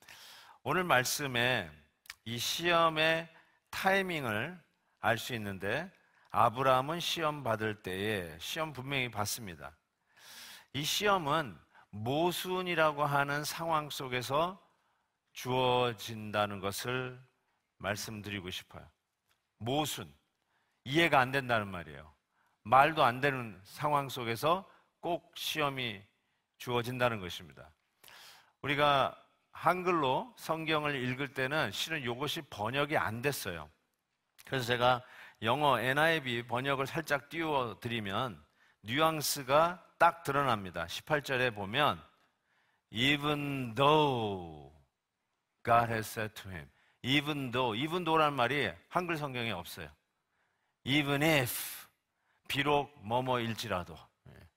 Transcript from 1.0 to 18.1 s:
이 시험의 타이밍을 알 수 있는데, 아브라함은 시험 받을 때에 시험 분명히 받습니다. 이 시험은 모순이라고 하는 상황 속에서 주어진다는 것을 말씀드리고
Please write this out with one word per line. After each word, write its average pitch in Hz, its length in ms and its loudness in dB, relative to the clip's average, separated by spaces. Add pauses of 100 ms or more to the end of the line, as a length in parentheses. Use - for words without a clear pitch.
이 117 140 -6
시험의 165 880 2 (420)
타이밍을 170 880 0 (420)
알 113 180 2
수 - 160 -6
있는데, 104 560 -4 (400)
아브라함은 131 720 4
시험 151 420 -2
받을 110 400 -2
때에 92 560 -4
시험 156 340 -6
분명히 131 380 -4
받습니다. 101 640 -6 (960)
이 135 100 -4
시험은 156 760 0 (320)
모순이라고 156 1120 0
하는 143 400 0
상황 156 460 -2
속에서 135 680 -2 (760)
주어진다는 113 1300 0
것을 127 600 -4 (560)
말씀드리고 101 760 -6